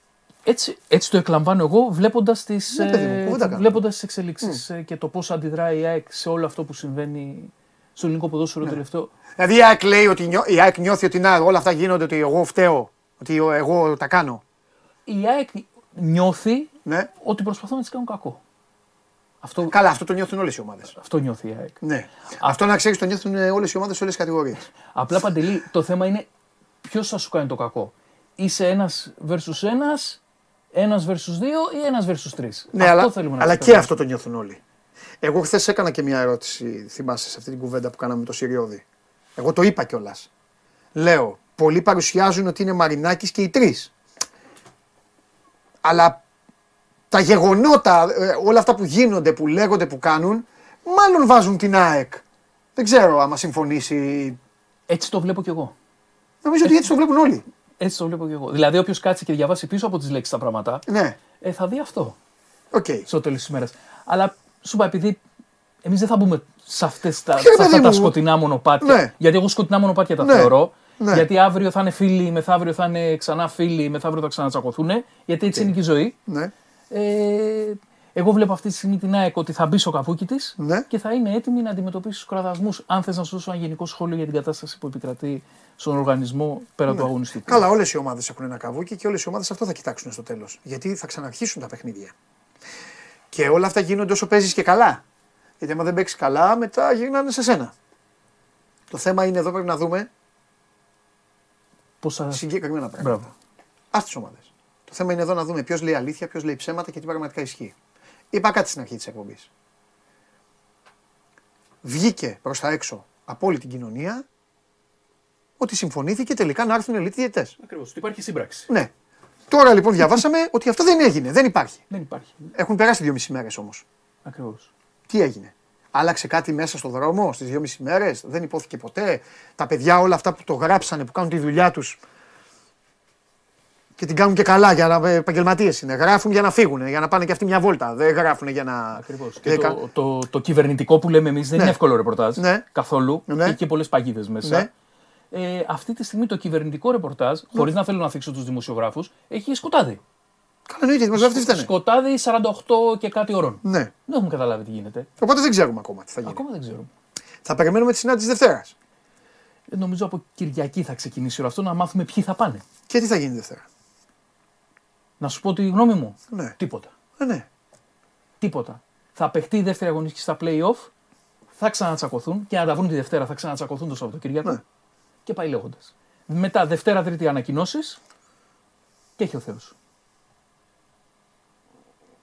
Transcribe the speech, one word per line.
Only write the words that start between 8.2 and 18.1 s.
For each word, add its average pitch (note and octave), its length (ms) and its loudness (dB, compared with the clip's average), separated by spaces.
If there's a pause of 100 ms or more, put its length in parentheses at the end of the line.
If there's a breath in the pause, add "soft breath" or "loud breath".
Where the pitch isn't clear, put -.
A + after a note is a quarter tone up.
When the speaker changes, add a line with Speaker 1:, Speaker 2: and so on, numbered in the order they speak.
Speaker 1:
ποδόσφαιρο D#3 360 -6
Speaker 2:
Ναι. D3+ 60 -6
Speaker 1:
τελευταίο. D3 400 -8 (260 soft breath)
Speaker 2:
Δηλαδή F#3 200 4
η A#3+ 60 10
αεκ A3 200 8
λέει G3+ 240 6
ότι F3+ 200 2
νιώ-, F3 200 0
η F3 140 4
αεκ F#3 180 6
νιώθει F#3+ 280 0
ότι, F#3 120 0
«Να, F#3 200 6
όλα F3 200 4
αυτά F#3 120 0
γίνονται, F3 340 0
ότι D#3 120 -2
εγώ D3+ 280 2
φταίω, D#3+ 460 2 (300)
ότι D#3+ 200 -2
ο-, D#3 120 2
εγώ D#3 440 2
τα C#3+ 100 -6
κάνω». C#3 360 0 (640)
Speaker 1:
Η G#3 220 -4
αεκ C#4 220 0 (460)
νιώθει F3+ 720 0 (140)
Speaker 2:
Ναι. E3 280 -4 (120)
Speaker 1:
ότι G#3 200 -4
προσπαθούν G#3 340 -6
να C4 60 -6
της - 80 -14
κάνουν B3 160 -10
κακό. G3 340 -12 (1000)